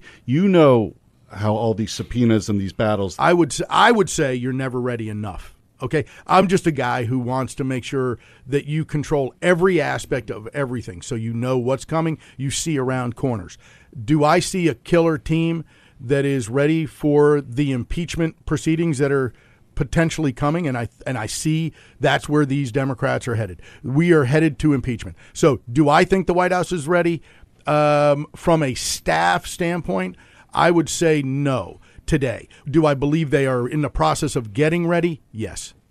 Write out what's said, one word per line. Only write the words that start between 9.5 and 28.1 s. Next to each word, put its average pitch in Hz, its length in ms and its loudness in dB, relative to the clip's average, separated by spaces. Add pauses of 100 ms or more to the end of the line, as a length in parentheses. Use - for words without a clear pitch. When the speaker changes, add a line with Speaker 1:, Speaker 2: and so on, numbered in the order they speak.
Speaker 2:
aspect 131 520 -4
of 107 160 -12
everything, 120 560 -6
so - 100 -8
you 113 200 -6
know 123 260 0
what's 127 260 -2
coming, 160 320 -2 (180)
you 135 140 -6
see 147 300 -2
around 127 360 -2
corners. 113 440 -6 (440)
Do 147 200 2
I 151 160 6
see 180 280 -2
a 139 60 2
killer 165 460 2
team 165 460 -2 (340)
that 139 260 0
is 135 240 -2
ready 147 380 2
for 147 540 4
the 139 300 -2
impeachment 160 760 -4
proceedings 160 500 0
that 139 140 0
are 135 220 0 (420)
potentially 156 580 0
coming? 156 320 -2
And 131 100 -2
I, 120 140 -6 (160)
and 131 100 -4
I 110 120 -6
see 160 460 -4 (260)
that's 143 280 0
where 151 180 2
these 135 260 -2
Democrats 135 560 -2
are 120 80 -2
headed. 98 260 -6 (220)
We 160 300 4
are 151 100 6
headed 151 360 2
to 156 140 2
impeachment. 120 420 -4 (180)
So 147 260 2 (120)
do 143 180 4
I 165 160 6
think 190 200 0
the 180 80 0
White 180 200 2
House 180 180 -2
is 151 160 -6
ready? 170 340 0 (460)
Um, 147 580 2 (100)